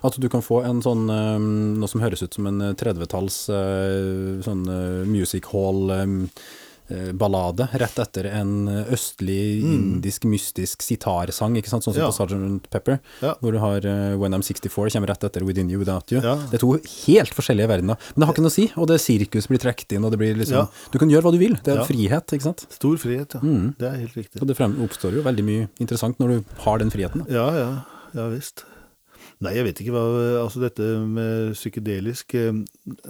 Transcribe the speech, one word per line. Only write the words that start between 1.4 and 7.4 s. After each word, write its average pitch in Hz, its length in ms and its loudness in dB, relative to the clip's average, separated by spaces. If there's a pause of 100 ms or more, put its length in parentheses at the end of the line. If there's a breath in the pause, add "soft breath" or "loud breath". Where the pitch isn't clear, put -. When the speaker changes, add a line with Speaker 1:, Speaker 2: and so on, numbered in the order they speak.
Speaker 1:
noe 104 100 -2
som 113 140 -2
høres 110 200 -2
ut 87 120 -8
som 101 120 -4
en, 101 140 -2
eh, 101 140 -2
tredvetalls, 92 760 -4
eh, 95 960 -2
sånn, 92 240 -2
eh, 92 380 -4
music 98 400 -2
hall, 95 440 0
ehm, 95 380 0 (640 loud breath)
eh, 92 220 -6
ballade 95 600 0